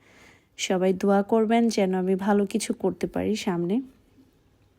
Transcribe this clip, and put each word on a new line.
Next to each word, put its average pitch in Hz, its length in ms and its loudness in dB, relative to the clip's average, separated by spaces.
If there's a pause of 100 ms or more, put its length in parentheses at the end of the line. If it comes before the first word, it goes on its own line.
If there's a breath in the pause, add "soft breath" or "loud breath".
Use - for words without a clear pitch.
(580 soft breath)
সবাই 190 360 0
দোয়া 196 300 2
করবেন 226 460 2
যেন 190 240 0
আমি 185 220 0
ভালো 202 300 2
কিছু 214 280 -4
করতে 185 340 -4
পারি 185 280 -4
সামনে। 180 460 -2 (960)